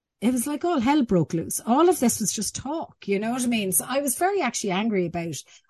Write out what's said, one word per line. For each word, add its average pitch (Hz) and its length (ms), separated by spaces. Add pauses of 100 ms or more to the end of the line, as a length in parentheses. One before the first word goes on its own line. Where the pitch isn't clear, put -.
(200)
it 240 140
was 247 120
like 294 200
all 339 160
hell 285 220
broke 180 300
loose. - 320
All 277 220
of 359 140
this 233 180
was 208 140
just 208 200
talk, - 540
you 196 120
know 220 120
what 254 100
I 247 60
mean? 220 240
So - 160
I 269 140
was 285 160
very 381 240
actually 226 300
angry 196 340
about 165 320 (320)